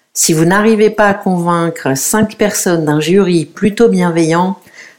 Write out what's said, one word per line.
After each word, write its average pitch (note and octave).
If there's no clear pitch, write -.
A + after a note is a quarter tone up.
Si -
vous D#3+
n'arrivez G#3
pas G#3
à G3
convaincre E3+
cinq G#3+
personnes F#3
d'un D3+
jury F3
plutôt G#3+
bienveillant, F3